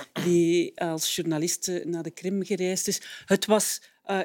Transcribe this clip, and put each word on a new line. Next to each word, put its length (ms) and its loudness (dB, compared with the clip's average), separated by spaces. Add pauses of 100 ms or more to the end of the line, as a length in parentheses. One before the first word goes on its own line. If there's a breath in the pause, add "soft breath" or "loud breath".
(240 loud breath)
die 560 4
als 360 -2
journalist, 520 -2
eh, 160 -4
naar 180 -4
de 80 -8
Krim 340 -4
gereisd 440 -2
is. 120 -2 (240 loud breath)
Het 220 2
was, 340 2 (240 soft breath)
eh, 200 -2